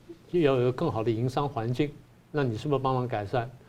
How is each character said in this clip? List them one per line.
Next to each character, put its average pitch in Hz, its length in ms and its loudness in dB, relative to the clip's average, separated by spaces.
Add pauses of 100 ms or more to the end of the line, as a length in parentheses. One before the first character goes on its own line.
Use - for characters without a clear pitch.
(300)
要 147 240 4
有 123 80 4
一 - 20 4
个 127 80 4
更 147 180 -2
好 107 140 -2
的 120 60 2
营 117 180 0
商 147 180 -2
环 113 240 -4
境， 143 200 0 (400)
那 147 120 0
你 117 140 0
是 107 100 -8
不 147 80 2
是 135 40 2
帮 131 160 0
忙 127 120 0
改 107 200 -4
善？ 123 240 -2 (180)